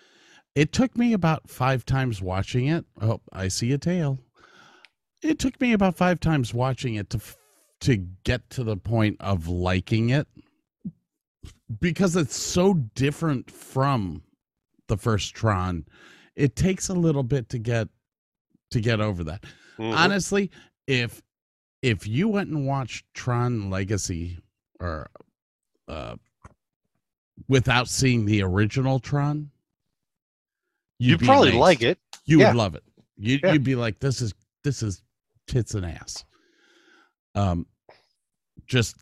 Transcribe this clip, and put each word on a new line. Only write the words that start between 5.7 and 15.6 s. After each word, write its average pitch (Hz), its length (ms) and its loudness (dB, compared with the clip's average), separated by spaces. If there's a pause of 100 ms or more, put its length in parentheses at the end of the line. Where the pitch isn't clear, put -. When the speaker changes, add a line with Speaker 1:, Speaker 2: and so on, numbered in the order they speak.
Speaker 1:
about 196 240 2
five 180 220 2
times 147 340 0
watching 123 420 -2
it 101 140 -6
to 110 80 -4
f-, - 180 -12 (460)
to 131 160 4
get 92 540 -6
to 131 120 -8
the 110 140 -4
point 107 420 0
of 90 280 -2
liking 92 640 0
it, 143 160 0 (1500)
because 175 360 0
it's 170 220 -2
so 185 380 2 (180)
different 139 560 -2
from 117 720 -2 (680)
the 104 100 -2
first 107 360 -2
Tron. 92 500 -2 (520)